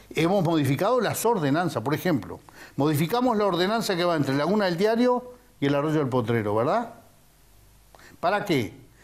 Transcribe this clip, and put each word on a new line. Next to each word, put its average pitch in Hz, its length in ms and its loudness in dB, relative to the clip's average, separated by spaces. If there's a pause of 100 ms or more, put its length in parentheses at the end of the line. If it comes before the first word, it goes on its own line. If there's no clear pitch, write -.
(140)
hemos 175 300 2
modificado 165 580 2
las 156 240 -2
ordenanzas, 165 560 0
por 135 120 -2
ejemplo, 131 460 -2 (360)
modificamos 165 600 0
la 208 100 0
ordenanza 190 500 0
que 170 80 0
va 175 120 2
entre 139 200 0
Laguna 185 300 0
del 180 120 0
Diario 233 560 2 (260)
y 143 60 -2
el 139 100 2
Arroyo 151 240 0
del 139 100 0
Potrero, 113 460 0
¿verdad? 175 380 -2 (1300)
¿Para 196 260 -2
qué? 127 280 -2 (300)